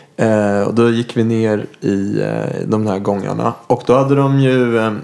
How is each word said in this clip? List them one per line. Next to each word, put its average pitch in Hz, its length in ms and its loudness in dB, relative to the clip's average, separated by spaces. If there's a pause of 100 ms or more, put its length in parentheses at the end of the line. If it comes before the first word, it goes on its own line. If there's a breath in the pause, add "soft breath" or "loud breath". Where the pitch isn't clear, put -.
(180 loud breath)
Eh, 104 440 2
och 101 120 -2
då 117 160 4
gick 117 260 -4
vi 117 80 2
ner 110 420 0 (140)
i, 101 400 -2
eh, - 460 -4
de 107 200 0
här 98 120 -2
gångarna. 101 540 -4 (140)
Och - 200 -2
då 120 80 4
hade 135 200 2
de 139 260 2
ju, 127 380 2
eh, 110 140 0 (120)